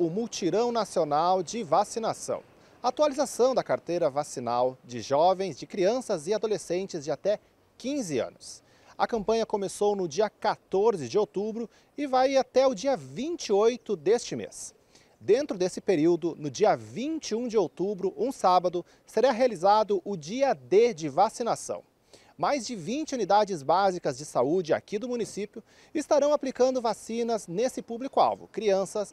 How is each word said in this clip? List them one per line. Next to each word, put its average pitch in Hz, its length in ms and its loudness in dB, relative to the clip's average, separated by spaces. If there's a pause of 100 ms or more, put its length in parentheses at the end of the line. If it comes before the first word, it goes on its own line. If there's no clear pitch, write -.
o 170 100 2
Mutirão 214 600 -2
Nacional 180 720 0
de 226 180 -8
Vacinação. 175 800 -2 (400)
A 233 60 0
atualização 262 680 2
da 185 80 2
carteira 156 480 0
vacinal 127 720 -2
de 123 180 -10
jovens, 175 560 2
de - 80 -14
crianças 196 600 -2
e 202 80 -2
adolescentes 190 680 -4
de 151 80 -4
até 196 260 -2 (380)
quinze 226 420 -4
anos. - 460 -8 (340)
A 196 80 2
campanha 226 400 -2
começou 208 480 -2
no 185 140 -4
dia 190 200 0
quatorze 190 800 -2
de 131 80 -4
outubro 214 540 -4 (260)
e 285 80 -4
vai 262 320 2
até 262 300 4
o 269 80 4
dia 254 220 -2
vinte 175 500 -8
e 226 60 0
oito 220 420 2
deste 170 400 0
mês. - 400 -10 (460)
Dentro 240 360 2
desse 180 240 -2
período, 165 560 2
no 147 140 -8
dia 170 240 4
vinte 175 560 -8
e - 60 0
um 247 100 -4
de 220 100 -4
outubro, 190 600 -2
um 247 160 -2
sábado, 180 520 2 (220)
será 240 240 4
realizado 208 720 2
o 202 120 -6
dia 233 360 -2
D 185 400 4
de 156 160 -6
vacinação. 175 760 0 (520)
Mais 226 300 0
de 247 100 -8
vinte 240 380 -6
unidades 196 500 2
básicas 175 520 2
de 147 80 -14
saúde 151 480 0
aqui 127 240 -2
do 226 120 -6
município 214 540 -8 (300)
estarão 294 400 2
aplicando 262 480 0
vacinas 226 680 -2
nesse 214 340 -2
público-alvo, 180 640 0
crianças 196 680 -2